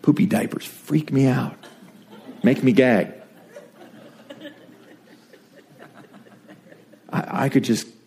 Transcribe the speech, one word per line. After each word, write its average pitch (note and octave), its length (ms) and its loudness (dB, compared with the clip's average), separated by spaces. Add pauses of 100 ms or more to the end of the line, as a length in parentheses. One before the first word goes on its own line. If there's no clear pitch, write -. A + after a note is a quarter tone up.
Poopy - 240 4
diapers - 380 -4
freak - 480 -4
me C3+ 140 2
out. B2+ 300 -2 (840)
Make A#2+ 200 2
me C3 100 4
gag. A2+ 400 4 (4000)
I, - 340 -6
I C#3 40 0
could - 160 2
just - 240 -2 (180)